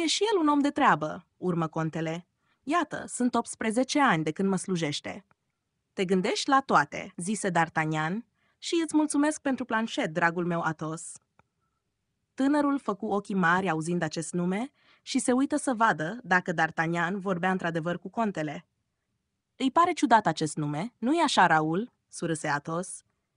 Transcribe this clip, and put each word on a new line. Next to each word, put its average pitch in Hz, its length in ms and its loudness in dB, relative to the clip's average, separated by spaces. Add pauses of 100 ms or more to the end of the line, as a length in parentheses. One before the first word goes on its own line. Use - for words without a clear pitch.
e 320 40 0
și - 160 0 (100)
el 381 60 2
un 311 80 2
om 294 120 4
de 285 100 2
treabă”, 180 560 0 (120)
urmă 170 300 -2
contele. 160 600 -4 (360)
„Iată, 311 440 -2
sunt 247 280 0
optsprezece 233 640 0
ani 185 220 4
de 156 80 -2
când 196 180 0
mă 190 60 2
slujește.” 170 720 -4 (680)
„Te 196 120 -2
gândești 196 440 0
la 269 100 6
toate”, - 580 0
zise 190 340 -4
D'Artagnan, 160 640 0 (400)
„și - 260 -2
îți 311 120 -2
mulțumesc 302 460 0
pentru 262 240 -2
planchet, 220 480 -2
dragul 170 320 0
meu 170 160 -2
Athos.” 160 500 -6 (1200)
Tânărul 285 460 2
făcu 208 260 -4
ochii 202 300 -2
mari 185 340 2
auzind 165 320 -2
acest 160 320 -4
nume 185 380 -2 (300)
și - 180 -4
se 254 120 0
uită 269 240 2
să 277 180 -2
vadă 208 500 0
dacă 180 300 0
D'Artagnan 165 600 0
vorbea 185 380 -2
într-adevăr 175 480 -2
cu 190 100 -12
contele. 175 580 -4 (880)
„Îi 254 160 -2
pare 349 200 4
ciudat 247 360 4
acest 156 280 0
nume, 151 420 -4
nu-i 285 220 0
așa, 240 280 4
Raoul?” 160 440 2 (160)
surâse 165 400 -6
Athos. 160 540 -6 (360)